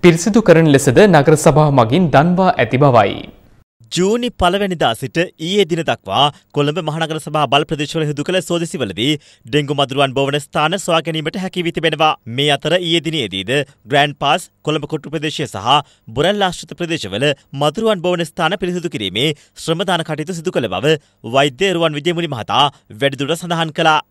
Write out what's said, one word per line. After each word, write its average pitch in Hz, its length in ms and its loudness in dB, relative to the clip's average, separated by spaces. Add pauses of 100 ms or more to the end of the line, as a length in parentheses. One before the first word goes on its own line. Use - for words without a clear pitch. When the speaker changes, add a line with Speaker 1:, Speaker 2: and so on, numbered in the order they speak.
Speaker 1:
පිරිසිදු 180 440 4
කරන 165 280 6
ලෙසද 131 240 4 (140)
නගර 156 220 6 (100)
සභාව 151 340 4
මගින් 135 340 2
දන්වා 175 380 4 (100)
ඇති 123 220 0
බවයි. 117 320 4 (800)
Speaker 2:
ජූනි 226 340 0 (120)
පළවෙනිදා 180 580 0
සිට - 180 -6 (300)
ඊයේ 196 220 2
දින 165 200 -2
දක්වා 117 340 0 (320)
කොළඹ 147 320 0
මහනගර 156 380 -4
සභා 151 260 -2
බල 147 180 2
ප්‍රදේශවල 151 400 -4
සිදු 147 180 -4
කළ 180 100 0 (100)
සෝදිසිවලදී 143 640 -4 (400)
ඩෙංගු 143 280 -2
මදුරුවන් 135 380 0
බෝවන 139 280 -2
ස්ථාන 160 400 -2
සොයා 165 200 0
ගැනීමට 160 380 -6
හැකි 180 240 -6
වී 170 100 -6
තිබෙනවා. 156 340 0 (260)
මේ 143 180 0
අතර 151 220 -2
ඊයේ 165 280 -2
දිනේදීද 107 460 -4 (400)
ග්‍රෑන්ඩ් 143 320 2
පාස්, 151 260 0 (160)
කොළඹ 151 260 -4
කොට්ටු 147 220 -6
ප්‍රදේශය 151 320 -4
සහ 107 240 -6 (480)
බොරැල්ල 196 320 0
ආශ්‍රිත - 320 -12
ප්‍රදේශවල 139 460 -4 (340)
මදුරුවන් 180 440 -2
බෝවන 175 260 -2
ස්ථාන 175 300 -2
පිරිසිදු 175 340 -6
කිරීමේ 107 340 -2 (340)
ශ්‍රමදාන 170 460 -2
කටයුතු 160 320 -8
සිදු 180 160 -6
කළ 120 180 -2
බව 139 220 -6 (400)
වෛද්‍ය 147 400 -2
රුවන් 160 220 -2
විජයමුනි 165 360 -4
මහතා 113 300 2 (360)
වැඩිදුරටත් 139 400 -4
සඳහන් 165 380 -6
කළා. 160 200 4 (120)